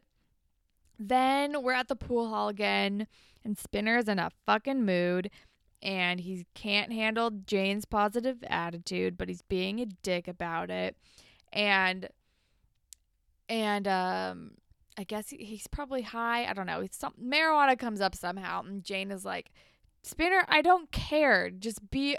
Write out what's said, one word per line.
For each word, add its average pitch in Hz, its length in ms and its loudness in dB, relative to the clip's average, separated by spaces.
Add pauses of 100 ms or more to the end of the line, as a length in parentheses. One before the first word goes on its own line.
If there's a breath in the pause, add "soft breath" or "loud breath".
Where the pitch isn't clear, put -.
(1000)
then 262 640 2
we're 254 100 2
at 254 140 0
the 262 80 -2
pool 233 320 0
hall 208 220 0
again, 202 580 0 (380 soft breath)
and 208 120 -4
Spinner's 220 520 0
in 196 100 2
a 165 120 -2 (140)
fucking 233 400 2
mood, 180 460 2 (500 soft breath)
and 180 380 0
he 180 340 -8
can't 208 380 -2
handle 220 400 0
Jane's 196 540 0
positive 233 580 0
attitude, 175 720 -2
but 185 120 -6
he's 180 120 -8
being 196 380 -2
a 247 60 -2
dick 180 420 -4
about 175 420 -6
it. 185 280 -4 (560 soft breath)
And, 190 560 2 (1400)
and, 208 400 0
um, 185 640 -2 (460)
I 196 80 -8
guess 208 240 -6
he, - 80 -14
he's 214 300 -14
probably 269 340 -6
high. 233 440 -2
I - 60 -4
don't 196 140 -4
know. 170 160 -4
It's 190 160 -10
some, - 160 -8
marijuana 285 680 4
comes 214 220 -4
up 190 120 2
somehow, 180 500 -6
and 190 200 -10
Jane 196 280 -6
is 190 120 -10
like, 190 300 -8 (500 soft breath)
"Spinner, 359 460 2
I 302 120 6
don't 349 300 4
care. 185 580 4
Just 202 400 -8
be," 277 300 0